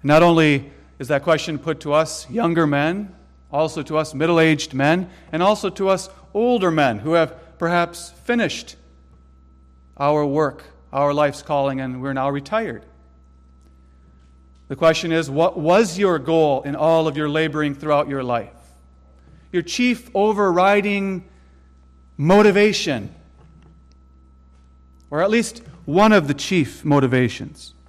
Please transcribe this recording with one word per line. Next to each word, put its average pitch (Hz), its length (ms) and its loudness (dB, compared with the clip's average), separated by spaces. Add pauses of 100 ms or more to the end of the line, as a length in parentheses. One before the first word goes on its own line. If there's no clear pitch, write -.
Not 151 200 6
only 156 480 4 (280)
is 123 100 -12
that 139 140 -2
question 156 360 -2
put 156 220 -6
to 147 120 -6
us 160 380 -2
younger 170 360 0
men, 160 480 -2 (380)
also 156 300 -2
to 151 160 -4
us 151 160 -4
middle-aged 160 580 2
men, 156 380 0 (220)
and 160 100 -2
also 208 280 0
to 190 200 -4
us 185 180 -2 (240)
older 220 380 0
men 139 300 0
who 151 120 -4
have 160 220 2 (240)
perhaps 170 520 -4 (140)
finished 233 520 -4 (1200)
our 147 280 0
work, 143 400 -2 (280)
our 143 200 0
life's 143 300 0
calling, 139 380 -2
and 127 200 -10
we're 135 120 -8
now 135 180 -2
retired. 143 540 -6 (1800)
The - 80 -10
question 160 340 2
is, 160 180 -2
what 160 300 0
was 175 400 2
your 185 220 2
goal 151 420 2
in 139 140 -8
all 160 320 2
of 143 80 -6
your 151 120 -4
laboring 151 460 -2
throughout 147 340 0
your 135 140 -6
life? 117 300 -6 (1000)
Your 175 120 -4
chief 247 520 -4
overriding 196 1120 0 (920)
motivation, 185 960 2 (2000)
or 147 100 -4
at 196 100 2
least - 320 -2 (220)
one 202 280 4
of 165 160 4
the 143 60 0
chief - 500 -2
motivations. 131 880 0 (140)